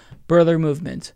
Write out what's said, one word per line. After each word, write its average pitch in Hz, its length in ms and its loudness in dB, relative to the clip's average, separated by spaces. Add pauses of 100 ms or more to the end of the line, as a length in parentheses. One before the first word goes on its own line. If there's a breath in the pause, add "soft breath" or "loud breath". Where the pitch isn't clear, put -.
(300 soft breath)
birther 170 280 4
movement. 151 580 -6